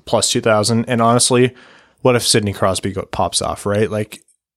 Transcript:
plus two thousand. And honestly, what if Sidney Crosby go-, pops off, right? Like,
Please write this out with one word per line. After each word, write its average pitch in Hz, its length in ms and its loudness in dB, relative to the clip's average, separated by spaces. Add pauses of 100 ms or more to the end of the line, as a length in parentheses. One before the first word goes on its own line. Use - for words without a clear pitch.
plus - 240 0
two 123 100 -2
thousand. 113 460 2
And 117 160 0
honestly, 123 520 4 (460)
what 127 160 4
if 110 100 -2
Sidney 104 280 0
Crosby 95 380 -2
go-, 95 120 -8
pops - 380 -4
off, 78 240 -8
right? 101 240 0
Like, 107 320 -8 (340)